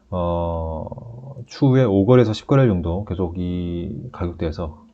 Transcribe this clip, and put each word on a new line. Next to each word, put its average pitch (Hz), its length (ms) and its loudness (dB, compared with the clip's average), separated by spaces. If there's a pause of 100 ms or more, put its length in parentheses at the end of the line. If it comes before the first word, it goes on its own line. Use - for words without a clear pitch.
어, 85 1400 -4
추후에 131 360 4
오 98 220 4
거래에서 117 280 6
십 - 140 -8
거래 135 200 6
정도 87 380 -2
계속 90 320 -4
이 87 720 -6
가격대에서 82 840 -6